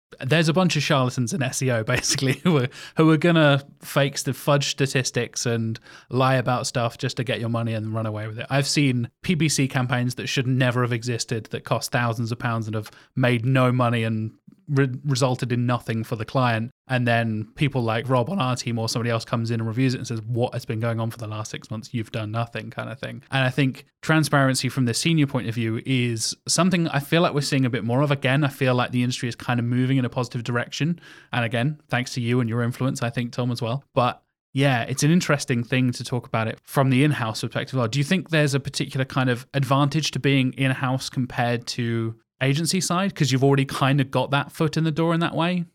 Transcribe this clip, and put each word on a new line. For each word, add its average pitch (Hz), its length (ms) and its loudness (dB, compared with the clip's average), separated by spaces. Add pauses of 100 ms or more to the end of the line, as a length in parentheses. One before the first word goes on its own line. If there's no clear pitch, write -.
(200)
there's 151 280 2
a 156 60 2
bunch 180 200 4
of 147 80 2
charlatans 127 520 2
in 147 80 -2
S - 200 -4
E 131 80 2
O 113 140 0
<laughs> - 0 -
basically 127 580 0
who 180 140 4
are, 123 120 2 (280)
who 160 140 6
are 156 80 6
gonna 151 440 6 (200)
fake - 340 0
st-, 131 180 -2
fudge 143 360 2
statistics 127 760 -2
and 113 340 -2 (300)
lie 131 280 4
about 123 300 0
stuff 120 300 -2
just - 220 -4
to 127 60 -2
get 110 160 -4
your 117 100 -4
money 117 240 -2
and 110 180 -4
run 110 140 -2
away 107 200 -6
with 110 120 -12
it. 117 100 -10
I've 139 180 0
seen 127 440 2 (120)
P 185 140 0
P 147 140 2
C 135 180 0
campaigns 123 460 -2
that 107 120 -8
should 127 200 -2
never 127 340 2
have 123 140 0
existed 117 560 -4
that - 140 -8
cost - 280 -2
thousands 117 400 -2
of 120 60 -6
pounds 113 280 -4
and 107 80 -6
have 107 160 -6 (260)
made 123 280 2
no 127 260 4
money 120 320 2
and 110 300 -2 (340)
re-, 139 220 2 (160)
resulted 127 480 0
in 120 140 0
nothing 117 380 -2
for 117 120 -6
the 110 80 -6
client. 120 460 0 (200)
And 123 160 0
then 113 480 0
people 139 280 0
like 117 260 -2
Rob 127 220 2
on 196 80 -2
our 127 180 0
team 117 220 -4
or 113 100 -2
somebody 117 220 -2
else 113 160 -2
comes 117 240 -2
in 113 100 -2
and 113 60 -2
reviews 123 260 2
it 123 60 -4
and - 80 -8
says, 113 160 -6
"What 117 320 -2
has 117 100 -6
been 113 160 -4
going 113 200 -2
on 113 100 -2
for - 80 -14
the 113 80 -10
last 107 240 -8
six - 200 -12
months? 110 220 -10
You've 110 180 -4
done 110 200 -6
nothing," 113 400 -6
kind 117 180 -10
of 113 100 -12
thing. 120 320 -10
And 135 140 0
I 127 60 2
think 135 340 0 (160)
transparency 139 680 2
from 127 160 0
the 113 80 0
senior 160 320 2
point 117 220 -4
of 110 60 -4
view 113 300 -2
is 120 500 -2 (140)
something 175 400 2
I 139 120 0
feel 160 200 2
like 175 140 2
we're 143 80 0
seeing 135 240 2
a 117 40 2
bit 110 140 -2
more 120 160 2
of. 147 100 2
Again, 139 320 2
I 143 60 2
feel 127 260 0
like 123 160 2
the 123 120 0
industry 123 260 -2
is 113 80 -6
kind 120 240 -2
of 120 60 -2
moving 127 320 2
in 123 80 2
a - 20 -2
positive 120 360 -4
direction. 123 540 -2 (320)
And 120 140 0
again, 120 340 -2 (120)
thanks 123 240 -2
to 123 80 -4
you 120 180 2
and 117 80 0
your 117 140 -2
influence, 127 400 -2
I 117 80 -2
think, 120 220 -6
Tom, 123 180 -2
as 120 100 -4
well. 120 240 -4 (100)
But 123 280 0 (320)
yeah, 135 300 2
it's - 180 -4
an 147 80 4
interesting 139 540 2
thing 127 280 2
to - 100 -8
talk 120 240 -4
about 110 220 -2
it 113 160 -8
from 135 240 2
the 131 160 6
in-house 120 380 0
perspective. 120 480 -2
Do 131 80 0
you 143 60 2
think 180 260 0
there's 151 240 2
a 139 60 2
particular 139 440 -4
kind 131 240 0
of 123 240 -2
advantage 139 600 2
to 127 60 -4
being 135 360 2
in-house 131 560 -2
compared 120 560 -2
to 113 480 -2 (260)
agency 151 400 0
side? 185 360 -2
'Cause 131 160 2
you've 131 100 2
already 139 220 4
kind 139 360 2
of 135 120 -2
got 127 180 0
that 139 220 0
foot 160 240 -2
in 160 80 0
the 160 80 0
door 165 200 2
in 165 60 2
that 170 160 -2
way. 175 300 0 (100)